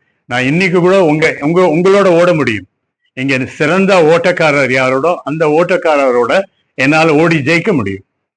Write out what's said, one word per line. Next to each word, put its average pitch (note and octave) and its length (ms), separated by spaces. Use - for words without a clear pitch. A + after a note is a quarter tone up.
நான் B2 180
இன்னைக்கு F3 360
கூட F#3 240
உங்க, D3+ 360
உங்க, E3+ 220
உங்களோட F#3 440
ஓட F3 280
முடியும். A#2+ 320
இங்க C3 320
சிறந்த F3+ 560
ஓட்டக்காரர் D#3+ 680
யாரோட C3+ 520
அந்த D#3 240
ஓட்டக்காரரோட D3+ 920
என்னால D#3+ 420
ஓடி E3 220
ஜெயிக்க E3 340
முடியும். G2+ 320